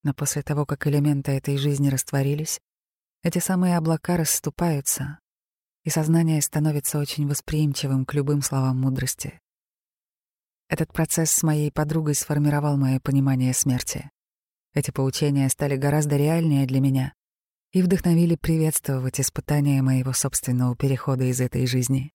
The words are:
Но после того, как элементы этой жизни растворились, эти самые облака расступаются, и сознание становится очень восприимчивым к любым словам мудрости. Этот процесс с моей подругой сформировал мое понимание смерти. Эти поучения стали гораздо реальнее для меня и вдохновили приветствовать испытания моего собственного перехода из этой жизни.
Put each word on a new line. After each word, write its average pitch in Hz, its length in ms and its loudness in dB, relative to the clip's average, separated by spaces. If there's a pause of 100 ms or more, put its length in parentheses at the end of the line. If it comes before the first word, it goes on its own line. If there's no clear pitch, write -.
Но 143 100 0
после 147 300 -4
того, 147 240 -2
как - 180 -6
элементы 143 460 2
этой 139 260 -2
жизни 139 320 0
растворились, 139 720 -2 (640)
эти 170 160 0
самые 180 380 2
облака 165 400 0
расступаются, 151 1000 -2 (680)
и - 60 -4
сознание 160 520 2
становится 151 580 -2
очень 147 280 -4
восприимчивым 143 800 -2
к - 80 -8
любым 143 280 0
словам 131 400 0
мудрости. 131 580 -4 (1300)
Этот 160 220 -2
процесс 160 400 0
с - 100 0
моей 151 300 2
подругой 151 440 0
сформировал 147 600 0
мое 131 220 2
понимание 135 540 2
смерти. - 580 -2 (640)
Эти 139 180 -2
поучения 139 580 0
стали 143 260 -2
гораздо 143 420 0
реальнее 151 480 2
для 131 160 0
меня 135 320 0 (580)
и 185 100 2
вдохновили 170 540 4
приветствовать 151 840 -2
испытания 143 600 0
моего 131 320 2
собственного 123 640 -2
перехода 131 500 0
из 127 140 0
этой 127 280 0
жизни. 131 480 -2